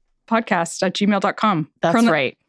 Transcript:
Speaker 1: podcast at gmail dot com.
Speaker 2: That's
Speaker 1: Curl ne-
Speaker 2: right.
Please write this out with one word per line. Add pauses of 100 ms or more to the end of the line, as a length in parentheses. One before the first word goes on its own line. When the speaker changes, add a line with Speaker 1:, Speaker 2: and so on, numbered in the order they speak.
(280)
Speaker 1:
podcast
at
gmail
dot
com. (100)
Speaker 2:
That's
Speaker 1:
Curl
ne-
Speaker 2:
right. (100)